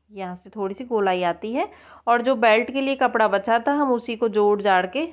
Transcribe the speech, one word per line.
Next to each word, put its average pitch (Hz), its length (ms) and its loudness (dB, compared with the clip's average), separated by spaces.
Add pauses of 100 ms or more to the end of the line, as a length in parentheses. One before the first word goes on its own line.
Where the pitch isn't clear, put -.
(120)
यहाँ 190 240 -12
से 185 160 -20
थोड़ी 202 240 -6
सी 262 100 -12
गोलाई 196 400 0
आती 175 280 -4
है। 330 160 -4 (380)
और 240 140 2
जो 254 160 0
बेल्ट 226 340 2
के 269 100 -2
लिए 269 160 -2
कपड़ा 240 320 2
बचा 202 300 0
था 285 140 0
हम 285 200 0
उसी 233 220 -4
को 226 140 -2
जोड़ 208 320 2
जाड़ 190 260 2
के 277 260 -4